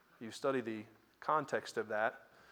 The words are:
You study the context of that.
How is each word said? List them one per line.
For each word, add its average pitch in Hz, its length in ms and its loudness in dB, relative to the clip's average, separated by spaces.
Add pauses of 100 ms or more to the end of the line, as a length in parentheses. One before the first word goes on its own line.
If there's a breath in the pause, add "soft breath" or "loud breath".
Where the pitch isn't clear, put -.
(200 soft breath)
You 110 120 -8
study 135 300 0
the 110 240 -4 (340)
context 143 580 0
of 107 120 0
that. 110 320 0 (300 soft breath)